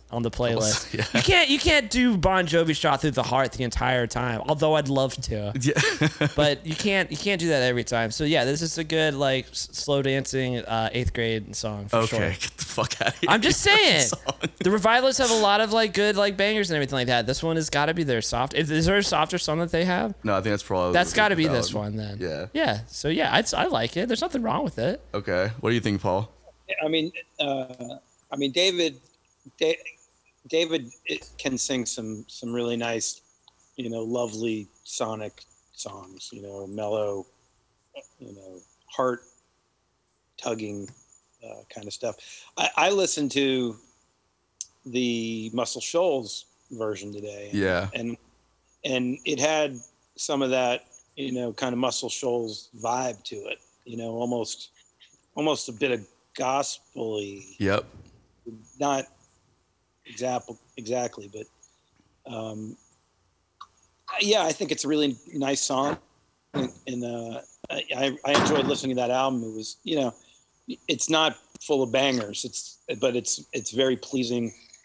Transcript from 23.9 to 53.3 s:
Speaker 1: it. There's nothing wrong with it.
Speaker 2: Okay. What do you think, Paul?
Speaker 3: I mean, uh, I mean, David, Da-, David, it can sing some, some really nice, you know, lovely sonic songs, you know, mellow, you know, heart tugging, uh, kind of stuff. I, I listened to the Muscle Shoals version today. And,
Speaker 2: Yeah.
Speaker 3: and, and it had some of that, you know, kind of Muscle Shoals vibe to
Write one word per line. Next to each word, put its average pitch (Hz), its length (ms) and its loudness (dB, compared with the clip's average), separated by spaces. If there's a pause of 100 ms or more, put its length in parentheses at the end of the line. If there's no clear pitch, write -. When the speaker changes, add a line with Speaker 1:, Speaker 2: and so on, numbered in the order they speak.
Speaker 1:
it. 190 140 0
There's 240 120 -2
nothing 330 220 -2
wrong 151 220 0
with 175 120 -4
it. 165 220 0 (140)
Speaker 2:
Okay. 101 380 0 (100)
What 110 80 0
do 117 40 4
you 120 80 2
think, 101 200 0
Paul? 98 280 0 (540)
Speaker 3:
I 156 40 0
mean, 160 240 0 (260)
uh, 127 600 -6 (340)
I 147 60 -6
mean, 139 160 0
David, 170 420 2 (640)
Da-, 165 160 2 (720)
David, 160 420 0 (160)
it 156 320 -6
can 131 200 -2
sing 127 280 -2
some, 110 440 -8
some 117 240 -10
really 120 240 -2
nice, 117 420 -4 (560)
you 123 140 -6
know, 113 140 -6
lovely 113 680 -4 (160)
sonic 110 580 -8 (300)
songs, 95 580 -14
you 107 100 -16
know, 98 260 -12
mellow, 104 580 -4 (920)
you 113 140 -18
know, 95 260 -20 (260)
heart 127 380 -2 (1120)
tugging, 104 500 -6 (560)
uh, 107 200 -16 (100)
kind 101 140 -14
of 98 60 -10
stuff. 113 220 -6 (420)
I, 160 200 0
I 160 140 4
listened 160 400 0
to 131 440 2 (1080)
the 117 680 -2
Muscle 117 280 -2
Shoals 147 640 0 (260)
version 104 400 -6
today. 101 400 -12
And, 101 80 0
Speaker 2:
Yeah. 95 340 2
Speaker 3:
and, 117 240 -6 (680)
and 127 400 -2
it 151 160 -2
had 151 380 2 (360)
some 139 260 -2
of 131 100 0
that, 127 340 0 (320)
you 139 160 -6
know, 123 180 -4
kind 123 220 -4
of 120 60 -2
Muscle 123 300 -2
Shoals 117 600 -4 (120)
vibe 120 440 -2
to 113 100 -10 (120)